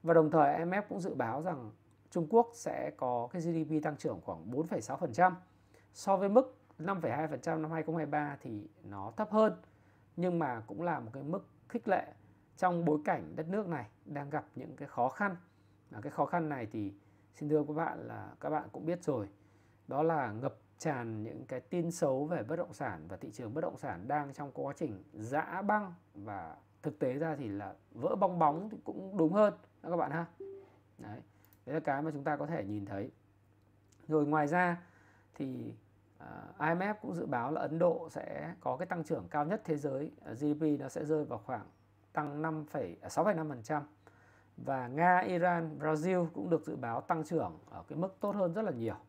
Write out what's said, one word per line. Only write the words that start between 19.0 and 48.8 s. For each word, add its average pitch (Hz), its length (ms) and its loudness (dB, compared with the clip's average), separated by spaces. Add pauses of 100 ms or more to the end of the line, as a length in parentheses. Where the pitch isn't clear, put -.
rồi, 120 260 -2 (580)
đó 139 160 0
là 147 280 2
ngập 127 240 -6 (220)
tràn 117 460 -4
những 123 240 -8
cái 127 120 -6
tin 170 320 -2
xấu 139 340 2
về 156 180 -2
bất 139 120 -4
động 175 180 -6
sản 92 340 -6
và 92 100 -10
thị 110 140 -12
trường 110 220 -10
bất 156 80 -2
động - 160 -4
sản 101 300 -8
đang 143 260 0
trong 143 200 -8
quá 139 240 -4
trình 107 260 -4 (100)
giã 143 480 -2
băng, 208 320 2 (200)
và 101 420 -10 (260)
thực - 180 -6
tế 127 140 2
ra 151 220 -2
thì 135 120 -6
là 98 260 -6 (180)
vỡ 135 240 0
bong 185 240 2
bóng 165 300 4
thì 208 140 -12
cũng 190 340 -8
đúng 165 160 6
hơn 208 200 8 (280)
đó 156 80 -8
các 175 80 0
bạn 143 140 0
ha. 165 140 -2 (720)
Đấy, 113 240 -14 (440)
đấy 131 80 -6
là 160 60 0
cái 147 220 0
mà 156 100 -2
chúng 139 120 -8
ta 147 120 0
có 147 100 -4
thể 160 180 -4
nhìn 101 220 -4
thấy. 101 260 -6 (960)
Rồi 151 180 4
ngoài 147 220 4
ra 175 340 2 (540)
thì, 127 380 -6 (440)
à, - 260 -14 (160)
I 160 160 4
M 180 40 0
F 202 220 0
cũng 190 120 -6
dự 170 120 -2
báo 127 260 0
là 160 100 0
Ấn 156 180 -2
Độ 165 300 4
sẽ 156 500 -8
có 131 180 -2
cái 175 80 -2
tăng 170 180 -2
trưởng 120 280 -2
cao 147 140 2
nhất 208 200 0
thế 156 120 2
giới, 139 340 -2 (140)
à, - 80 -8
G 113 40 -8
D 147 80 -2 (140)
P 147 200 4
nó 135 100 -6
sẽ 156 160 -4
rơi 151 200 2
vào 120 200 -4
khoảng 110 200 -4 (480)
tăng 147 280 -2
năm 156 240 -2
phẩy, 92 360 -6
à, - 80 -12
sáu 160 160 2
phẩy 208 80 4
năm 160 160 -2
phần 120 140 -8
trăm. 147 200 -2 (720)
Và 127 300 -2
Nga, 170 320 6
Iran, 170 600 2
Brazil 160 540 2
cũng - 160 -4
được 160 160 4
dự - 100 -4
báo 120 260 -4
tăng 160 220 0
trưởng 117 360 -2 (100)
ở 85 180 -12
cái 143 100 -8
mức 185 220 -4
tốt 202 160 0
hơn 180 180 2
rất 214 80 -2
là 196 100 -2
nhiều. 113 240 -2 (140)